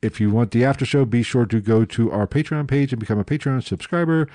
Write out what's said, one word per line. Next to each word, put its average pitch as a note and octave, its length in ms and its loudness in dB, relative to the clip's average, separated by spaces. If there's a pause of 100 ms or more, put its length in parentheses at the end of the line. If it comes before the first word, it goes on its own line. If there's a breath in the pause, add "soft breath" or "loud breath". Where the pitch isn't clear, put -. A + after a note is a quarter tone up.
if - 160 -2
you G#2 80 2
want A2 220 2
the A#2+ 120 2
after C3+ 220 0
show, C#3 180 2
be A#2 200 0
sure A#2+ 240 0
to A2+ 120 0
go A2 240 4
to A2+ 280 0
our G#2 160 -2
Patreon D3+ 400 -2
page C#3 260 0
and A#2 60 -4
become G#3 180 -2
a G3+ 80 0
Patreon C3+ 380 -2
subscriber D#3+ 720 -2